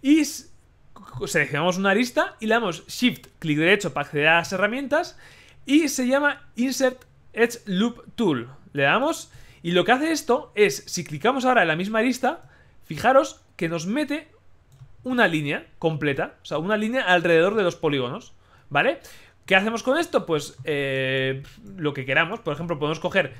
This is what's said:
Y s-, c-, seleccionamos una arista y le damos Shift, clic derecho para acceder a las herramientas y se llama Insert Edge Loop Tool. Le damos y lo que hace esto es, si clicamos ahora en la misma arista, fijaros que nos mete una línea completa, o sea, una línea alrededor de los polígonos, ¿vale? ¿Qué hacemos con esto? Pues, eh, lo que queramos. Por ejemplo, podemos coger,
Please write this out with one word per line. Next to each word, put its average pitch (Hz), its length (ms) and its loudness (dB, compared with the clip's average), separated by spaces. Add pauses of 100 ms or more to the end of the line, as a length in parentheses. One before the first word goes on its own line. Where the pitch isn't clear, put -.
Y 302 180 6
s-, - 280 -4 (680)
c-, 180 100 -8
seleccionamos 151 500 0
una 196 120 2
arista 247 500 0
y 220 60 -6
le 220 80 2
damos 190 320 -2
Shift, - 420 -2 (100)
clic 151 200 -2
derecho 165 360 2
para 147 120 -4
acceder 151 220 0
a 165 80 6
las 165 160 -2
herramientas 262 680 -2 (460)
y 294 240 4
se 254 180 -2
llama 277 360 0 (140)
Insert 254 480 -2 (280)
Edge 233 340 0
Loop 214 500 -2
Tool. 135 320 0 (240)
Le 143 100 0
damos 226 500 0 (300)
y 170 80 -6
lo 175 140 4
que 220 80 4
hace 302 200 2
esto 294 420 -2
es, 202 320 2
si - 180 -6
clicamos 233 400 -2
ahora 247 180 4
en 170 60 2
la 156 80 0
misma 214 240 -2
arista, 254 500 -2 (340)
fijaros 262 560 2 (160)
que 170 120 -4
nos 165 180 -6
mete 285 420 -4 (760)
una 240 220 2
línea 160 400 -2 (120)
completa, 160 640 -2
o - 20 -20
sea, 151 140 -6
una 196 180 -2
línea 226 260 -2
alrededor 175 520 4
de 214 80 0
los 175 140 0
polígonos, 143 580 -4 (340)
¿vale? 180 320 0 (460)
¿Qué 190 100 2
hacemos 220 260 0
con 269 160 0
esto? 285 280 -2
Pues, 151 380 -4
eh, 135 800 -2 (340)
lo 147 180 -4
que 131 100 -8
queramos. 165 360 0
Por 147 140 -6
ejemplo, 165 240 -6
podemos 151 220 -4
coger, 175 400 -2